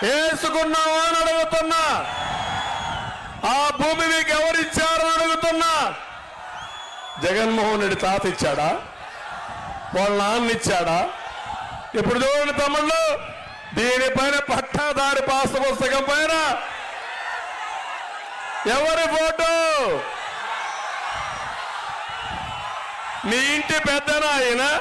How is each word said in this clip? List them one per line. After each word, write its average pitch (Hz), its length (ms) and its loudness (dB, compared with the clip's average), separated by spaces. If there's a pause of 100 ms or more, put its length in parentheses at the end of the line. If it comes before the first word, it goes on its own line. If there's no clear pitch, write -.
వేసుకున్నావా 320 1040 2
అని 320 160 4
అడుగుతున్నా. 320 580 4 (1700)
ఆ 269 40 4 (220)
భూమి 320 340 2
మీకు 311 240 2
ఎవరు 320 260 4
ఇచ్చారని 320 520 2
అడుగుతున్నా. 330 560 4 (1500)
జగన్మోహన్ 214 600 2
రెడ్డి 190 220 0
తాత 196 180 0 (100)
ఇచ్చాడా? 151 360 2 (1300)
వాళ్ళ 202 260 2
నాన్న 226 360 2
ఇచ్చాడా? 175 400 2 (1000)
ఇప్పుడు 240 240 2
చూడండి 285 400 2
తమ్ముళ్ళు, 302 400 2 (760)
దీనిపైన 262 600 2 (140)
పట్టాదారు 277 760 0
పాస్ 262 340 2
పుస్తకం 269 480 2
పైన 311 240 4 (2500)
ఎవరి 320 400 2
ఫోటో? 320 380 2 (3750)
మీ 233 100 0 (160)
ఇంటి 302 320 0
పెద్దనా 294 420 2 (120)
ఆయన? 247 240 2 (160)